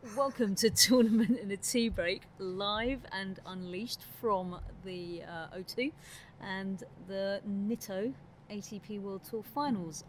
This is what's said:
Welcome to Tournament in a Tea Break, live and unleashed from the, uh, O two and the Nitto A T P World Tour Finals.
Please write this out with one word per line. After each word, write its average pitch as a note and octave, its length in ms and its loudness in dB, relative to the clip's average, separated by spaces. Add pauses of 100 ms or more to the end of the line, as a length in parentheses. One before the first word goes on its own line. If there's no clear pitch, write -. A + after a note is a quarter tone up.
(160)
Welcome B3+ 400 2
to A3+ 140 6
Tournament A3+ 680 8
in G3+ 120 -6
a G3 60 -2
Tea A#3 320 2
Break, F#3 340 0 (140)
live G#3 640 -2 (120)
and F#3+ 340 -6
unleashed F#3 560 -6 (200)
from F#3 380 2 (260)
the, F3 380 -6
uh, E3 240 -10 (100)
O F#3+ 60 -8
two C4 280 -2 (500)
and G3 420 -4 (240)
the G3 420 -2
Nitto G3+ 640 -2 (360)
A G#3 120 -8
T G3+ 180 -10
P G#3 200 -8
World G3 240 -6
Tour A3 200 -6
Finals. G3+ 640 -2